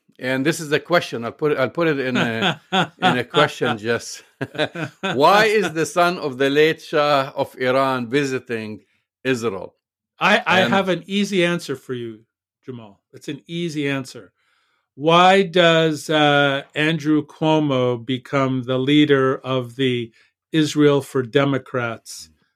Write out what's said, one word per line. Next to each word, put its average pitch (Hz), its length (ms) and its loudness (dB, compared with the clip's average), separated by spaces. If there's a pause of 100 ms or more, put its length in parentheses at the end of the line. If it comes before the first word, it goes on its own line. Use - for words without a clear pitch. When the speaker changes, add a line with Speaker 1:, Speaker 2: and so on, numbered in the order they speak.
(180)
Speaker 1:
and 131 280 -2
this 160 140 0
is 151 120 -10
a 147 80 2
question. 147 460 -2
I'll 113 80 -6
put 151 180 0
it, 135 80 0
I'll 127 100 0
put 170 180 -2
it 147 120 0
in 127 180 -2
a, 156 440 -2 (100)
Speaker 2:
<laughs> 185 260 0
Speaker 1:
in 170 200 0
a 120 80 -2
question, 143 520 0
Jess. 117 460 -6 (160)
<laughs> 147 600 -8
Why 185 440 4
is 208 280 0
the 160 120 -2
son 175 320 0
of 135 200 -8
the 135 120 2
late 151 320 2
Shah 147 540 0
of 139 240 -6
Iran 131 500 0
visiting 120 760 -4 (380)
Israel? 117 520 -4 (420)
Speaker 2:
I, 190 280 2
I 180 160 2
Speaker 1:
And 185 120 0
Speaker 2:
have 190 160 0
an 170 180 -4
easy 196 360 -2
answer 170 320 -4
for - 180 -12
you, 113 280 -12 (440)
Jamal. 113 360 -16 (120)
It's 120 140 -20
an 143 200 -10
easy 165 400 -6
answer. 131 440 -8 (640)
Why 180 480 6
does, 165 680 2
uh, 143 540 2 (100)
Andrew 151 520 0
Cuomo 135 760 0
become 131 600 -2
the 131 160 -2
leader 139 580 4
of 127 380 -6
the 123 360 -2 (400)
Israel 147 500 2
for 135 200 -4
Democrats, 127 1080 -4 (260)